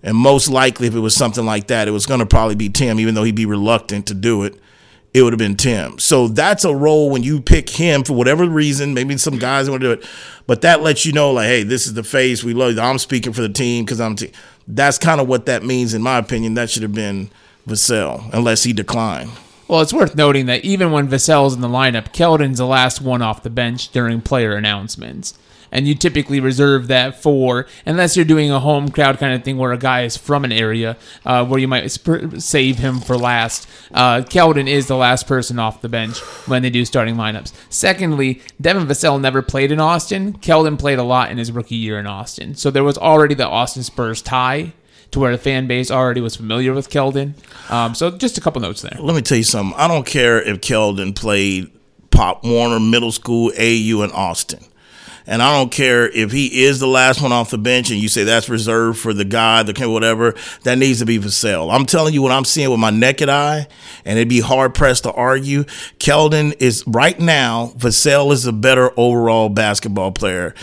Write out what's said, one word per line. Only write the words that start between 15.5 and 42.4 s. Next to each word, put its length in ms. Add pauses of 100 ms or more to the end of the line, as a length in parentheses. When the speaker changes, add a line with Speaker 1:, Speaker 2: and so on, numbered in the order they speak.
Speaker 1:
means, 300
in 80
my 160
opinion. 360
That 160
should 140
have 100
been 360 (380)
Vassell, 640
unless 320
he 80
declined. 600 (360)
Speaker 2:
Well, 140
it's 100
worth 240
noting 300
that 180
even 280
when 180
Vassell's 460
in 40
the 80
lineup, 460
Keldon's 460
the 60
last 360
one 200
off 220
the 60
bench 420
during 300
player 340
announcements. 800 (360)
And 160
you 100
typically 440
reserve 480
that 340
for, 460 (180)
unless 300
you're 80
doing 260
a 120
home 260
crowd 320
kind 140
of 100
thing 140
where 160
a 40
guy 260
is 120
from 300
an 80
area, 420 (300)
uh, 180
where 160
you 80
might 240
sp-, 480
save 400
him 220
for 160
last. 500 (260)
Uh, 280
Keldon 480
is 180
the 80
last 320
person 320
off 220
the 80
bench 300 (280)
when 140
they 80
do 160
starting 320
lineups. 340 (180)
Secondly, 720 (200)
Devin 260
Vassell 320
never 220
played 320
in 80
Austin. 600
Keldon 380
played 200
a 40
lot 280
in 60
his 140
rookie 240
year 240
in 80
Austin. 480